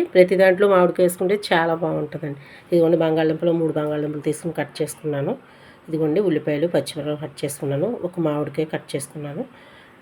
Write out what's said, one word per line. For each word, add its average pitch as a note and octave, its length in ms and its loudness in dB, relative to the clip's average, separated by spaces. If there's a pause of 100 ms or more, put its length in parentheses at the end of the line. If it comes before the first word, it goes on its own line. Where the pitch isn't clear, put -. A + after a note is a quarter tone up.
(120)
ప్రతి F#3 300 6
దాంట్లో F#3+ 320 6
మామిడికాయ F3+ 320 4
వేసుకుంటే F#3 320 0 (100)
చాలా E3 340 2
బాగుంటుందండి. D3+ 580 -4 (280)
ఇదిగోండి, E3 340 4
బంగాళదుంపలు, D#3+ 600 2
మూడు D#3 180 -2
బంగాళదుంపలు D3+ 480 -4
తీసుకుని D#3 320 -6
కట్ C#3+ 200 -8
చేసుకున్నాను. D3 540 -4 (540)
ఇదిగోండి, D#3 420 0
ఉల్లిపాయలు, D3+ 460 0
పచ్చిమిరపకాయలు D3 480 -4
కట్ C#3+ 180 -14
చేసుకున్నాను, C#3+ 480 -4 (200)
ఒక - 40 -16 (140)
మామిడికాయ D3 480 -4
కట్ C#3+ 180 -10
చేసుకున్నాను. D3 500 -10 (580)